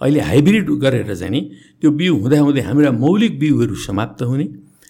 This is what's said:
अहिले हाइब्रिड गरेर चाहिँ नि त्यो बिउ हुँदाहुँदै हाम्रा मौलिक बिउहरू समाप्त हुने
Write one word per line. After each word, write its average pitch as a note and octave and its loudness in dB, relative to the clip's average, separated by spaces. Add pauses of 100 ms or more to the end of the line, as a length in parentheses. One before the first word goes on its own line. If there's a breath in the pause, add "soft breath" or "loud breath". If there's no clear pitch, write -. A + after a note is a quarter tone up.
अहिले C#3+ 0
हाइब्रिड D#3 2
गरेर B2+ -2
चाहिँ F2+ -6
नि E3+ -4 (300 loud breath)
त्यो D3+ 4
बिउ E3 0
हुँदाहुँदै C#3 2
हाम्रा C#3 2
मौलिक D#3 0
बिउहरू A#2+ 0
समाप्त G#2 -6
हुने C3+ -4 (400 soft breath)